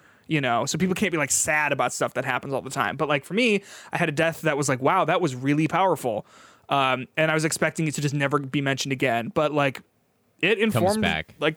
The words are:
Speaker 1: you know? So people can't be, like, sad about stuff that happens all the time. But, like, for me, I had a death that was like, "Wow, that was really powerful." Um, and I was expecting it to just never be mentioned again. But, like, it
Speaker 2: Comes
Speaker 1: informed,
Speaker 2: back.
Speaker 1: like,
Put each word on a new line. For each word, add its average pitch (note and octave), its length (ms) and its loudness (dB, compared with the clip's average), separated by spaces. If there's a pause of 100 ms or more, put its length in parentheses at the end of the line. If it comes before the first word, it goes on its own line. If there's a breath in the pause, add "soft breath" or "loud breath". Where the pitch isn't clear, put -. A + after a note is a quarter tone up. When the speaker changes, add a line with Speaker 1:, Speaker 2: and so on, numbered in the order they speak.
(260 soft breath)
Speaker 1:
you D#3+ 140 0
know? A#2 260 0
So - 100 -4
people F#3 180 0
can't F3+ 180 -2
be, E3+ 40 -2
like, C#3+ 140 0
sad D3+ 420 0
about B2+ 220 -2
stuff B2 200 -2
that A#2+ 120 -4
happens B2+ 260 -2
all C3 80 -2
the F2 80 -12
time. B2+ 300 -2
But, D#3 100 -2
like, C#3+ 160 0
for - 80 -12
me, G#3 300 2 (280 loud breath)
I - 60 -6
had E3 140 0
a - 20 -6
death D#3+ 300 0
that D3+ 160 0
was C#3+ 100 -2
like, C3 140 -2
"Wow, E3 240 2
that F3+ 160 2
was C#3+ 120 -2
really D3 320 0
powerful." D3+ 600 0 (420 loud breath)
Um, C3 480 0
and D#3+ 140 2
I D#3 40 2
was D#3 120 0
expecting D#3+ 420 0
it C#3+ 60 -4
to - 80 -6
just C#3+ 120 0
never C#3+ 240 0
be C#3+ 220 -4
mentioned C3+ 320 -2
again. A#2 420 0
But, D3+ 200 2
like, C#3+ 260 0 (600)
it F#3+ 180 2
Speaker 2:
Comes A3 140 2
Speaker 1:
informed, G#3 280 2
Speaker 2:
back. D#2+ 380 -2
Speaker 1:
like, D#3 160 0